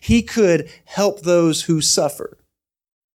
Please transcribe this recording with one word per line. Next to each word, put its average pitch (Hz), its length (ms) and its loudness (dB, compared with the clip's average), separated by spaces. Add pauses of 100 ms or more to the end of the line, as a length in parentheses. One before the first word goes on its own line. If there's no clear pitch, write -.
he 226 220 2
could 175 460 0 (160)
help 202 380 -2
those 165 400 2
who 160 180 -2
suffer. - 580 -4 (760)